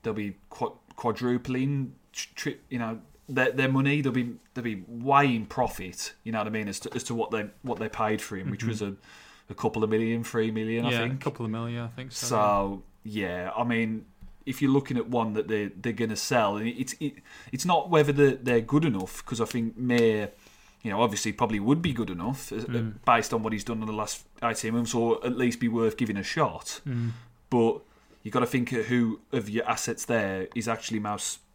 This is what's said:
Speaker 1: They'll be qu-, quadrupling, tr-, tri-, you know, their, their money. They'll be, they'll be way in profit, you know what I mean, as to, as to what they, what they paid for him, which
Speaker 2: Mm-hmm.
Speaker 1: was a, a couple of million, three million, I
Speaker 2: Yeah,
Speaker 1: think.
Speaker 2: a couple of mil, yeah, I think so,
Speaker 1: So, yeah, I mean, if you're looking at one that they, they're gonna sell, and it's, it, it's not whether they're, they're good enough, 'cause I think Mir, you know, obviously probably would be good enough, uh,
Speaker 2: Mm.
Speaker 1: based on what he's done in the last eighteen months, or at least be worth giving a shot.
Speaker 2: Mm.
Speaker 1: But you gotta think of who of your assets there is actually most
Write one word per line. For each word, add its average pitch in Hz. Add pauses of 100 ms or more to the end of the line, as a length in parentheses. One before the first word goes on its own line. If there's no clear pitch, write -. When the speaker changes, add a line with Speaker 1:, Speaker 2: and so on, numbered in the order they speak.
Speaker 1:
They'll 113
be 104 (140)
qu-, - (200)
quadrupling, 127 (180)
tr-, -
tri-, - (120)
you 127
know, 113 (280)
their, 127
their 131
money. 139
They'll 135
be, 120 (200)
they'll 123
be 107
way 131
in 110
profit, - (100)
you 113
know 110
what 107
I -
mean, 107
as 98
to, -
as 117
to 117
what 113
they, 107 (140)
what 120
they 110
paid 107
for -
him, 92
which 101
Speaker 2:
Mm-hmm. 113
Speaker 1:
was 107
a, 98 (540)
a -
couple 110
of 107
million, 113
three 113
million, 110
I 120
Speaker 2:
Yeah, 120
Speaker 1:
think. 120
Speaker 2:
a 135
couple 143
of 110
mil, 117
yeah, 120
I 113
think 127
so, -
Speaker 1:
So, 101 (200)
yeah, 95
I 113
mean, 113 (400)
if 131
you're 135
looking 135
at 113
one 113
that 107
they, 104
they're 104
gonna 110
sell, 104
and 110
it's, 123
it, 143 (380)
it's 131
not 175
whether 151
they're, 139
they're 120
good 139
enough, 98
'cause 113
I 113
think 113
Mir, 113 (500)
you 113
know, 101
obviously 107
probably 110
would 135
be 170
good 113
enough, 95
uh, -
Speaker 2:
Mm. 113 (120)
Speaker 1:
based 117
on 113
what 110
he's 104
done 110
in 110
the 107
last 107 (160)
eighteen 113
months, 117
or 113
at 123
least 123
be 123
worth 113
giving 110
a 98
shot. -
Speaker 2:
Mm. 120 (380)
Speaker 1:
But 113 (420)
you 107
gotta -
think 123
of 113
who 117 (120)
of 107
your 113
assets -
there 98
is 117
actually 113
most 104 (160)